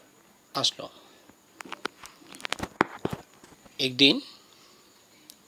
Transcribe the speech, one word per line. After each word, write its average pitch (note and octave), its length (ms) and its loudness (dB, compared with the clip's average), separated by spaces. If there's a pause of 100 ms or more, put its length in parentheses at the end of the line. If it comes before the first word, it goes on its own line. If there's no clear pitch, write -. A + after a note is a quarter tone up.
(540)
আসলো। C3 340 -2 (3000)
একদিন C#3 420 6 (1300)